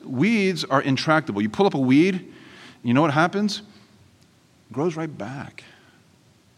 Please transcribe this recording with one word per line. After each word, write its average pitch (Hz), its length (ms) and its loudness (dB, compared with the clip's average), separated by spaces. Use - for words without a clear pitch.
weeds 185 600 0
are 135 160 2
intractable. 143 600 0
You 107 80 0
pull 208 160 0
up 185 100 0
a 147 40 -2
weed, 151 540 2
you 120 100 0
know 135 80 4
what 160 100 2
happens? 180 480 0
It - 1120 -20
grows 156 240 -4
right 160 200 -10
back. 120 460 -12